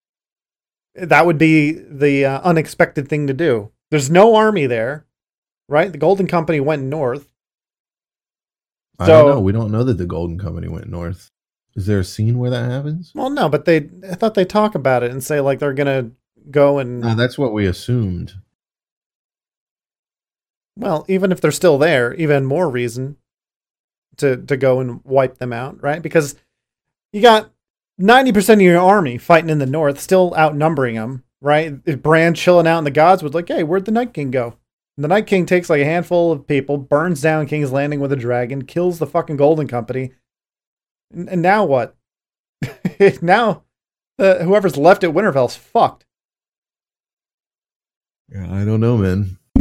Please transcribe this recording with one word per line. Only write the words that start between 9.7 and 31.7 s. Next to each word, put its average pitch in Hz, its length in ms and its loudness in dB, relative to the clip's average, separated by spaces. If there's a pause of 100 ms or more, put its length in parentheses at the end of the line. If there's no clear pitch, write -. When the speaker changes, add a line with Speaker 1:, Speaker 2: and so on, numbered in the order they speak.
Speaker 2:
know 110 140 -2
that 127 120 0
the 87 80 -6
Golden 85 320 -8
Company 85 300 -10
went 82 220 -12
north. 87 400 -12 (460)
Is 95 100 -8
there 104 140 0
a 92 40 -2
scene 110 360 -2
where 123 100 -4
that 123 200 -4
happens? 147 460 -8
Speaker 1:
Well, 269 140 -6
no, 277 180 -2
but 143 180 -2
they, 160 240 0 (200)
I 175 60 -10
thought 220 180 -2
they 190 120 2
talk 214 300 -2
about 131 280 0
it 120 80 -4
and 131 120 -10
say, 147 160 -2
like, 139 200 -2
they're 143 140 -2
gonna 135 380 -2 (400)
go 143 280 2
and 123 220 -8
Speaker 2:
No, 117 140 -2
that's 123 220 -2
what 127 160 -2
we 104 140 0
assumed. 92 640 -4 (2500)
Speaker 1:
Well, 180 320 -6
even 190 240 -2
if 175 100 -4
they're 156 100 2
still 151 260 2
there, 135 380 0
even 147 300 0
more 151 240 -2
reason 123 480 -6 (1000)
to, 131 200 0
to 143 200 -6
go 131 220 2
and 123 240 -8
wipe 131 340 0
them 123 160 -8
out, 127 280 -12
right? 151 200 -6
Because 156 340 -2 (760)
you 208 100 -4
got 220 300 4 (460)
ninety 247 340 4
percent 208 300 4
of 185 40 6
your 175 140 6
army 180 380 2
fighting 165 320 2
in 156 100 0
the 139 60 -2
north, 143 340 -2
still 180 380 2
outnumbering 147 600 0
'em, 127 260 -10 (180)
right? 151 320 0 (120)